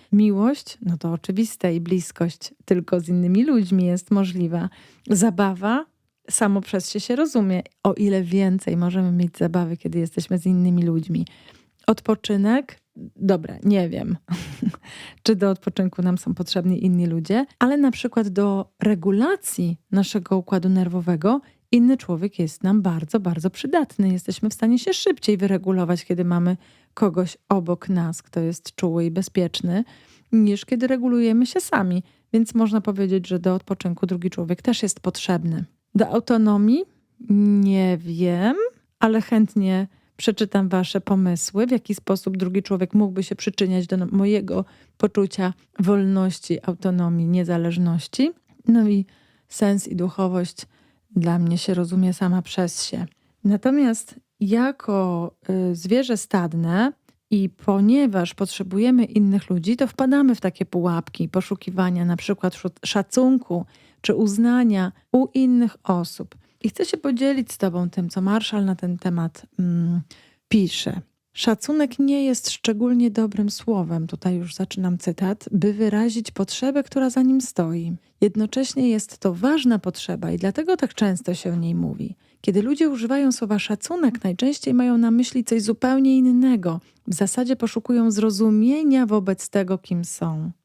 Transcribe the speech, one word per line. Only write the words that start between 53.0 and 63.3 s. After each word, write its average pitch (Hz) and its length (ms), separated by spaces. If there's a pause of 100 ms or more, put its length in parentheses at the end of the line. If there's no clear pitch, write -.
Natomiast 226 760 (200)
jako, 196 920 (400)
y, 175 40
zwierzę 220 420
stadne 175 760 (380)
i 196 180
ponieważ 202 840
potrzebujemy 202 720
innych 202 440
ludzi, 185 280
to 262 100
wpadamy 262 480
w - 60
takie 185 240
pułapki 170 640
poszukiwania 185 760
na 175 100
przykład 185 400
szu-, - 300
szacunku 247 800 (360)